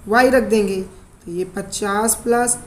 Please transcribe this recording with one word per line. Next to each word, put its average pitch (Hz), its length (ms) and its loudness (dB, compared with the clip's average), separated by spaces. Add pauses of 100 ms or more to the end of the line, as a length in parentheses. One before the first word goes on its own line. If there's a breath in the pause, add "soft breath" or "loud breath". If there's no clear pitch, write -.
वाई 247 220 4
रख 247 160 4
देंगे। 202 360 0
तो - 500 -16
ये 180 160 -6
पचास 208 680 -4
plus 240 500 0